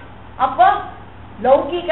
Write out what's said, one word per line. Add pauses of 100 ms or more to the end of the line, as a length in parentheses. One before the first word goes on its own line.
(380)
அப்போ (760)
லௌகிக